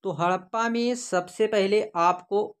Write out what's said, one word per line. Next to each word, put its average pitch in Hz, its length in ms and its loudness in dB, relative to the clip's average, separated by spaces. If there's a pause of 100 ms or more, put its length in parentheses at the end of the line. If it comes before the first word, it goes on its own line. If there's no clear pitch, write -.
तो 190 100 -4
हड़प्पा 185 560 -2
में 240 280 0
सबसे 208 500 -2
पहले 208 340 2 (160)
आपको 180 480 0 (160)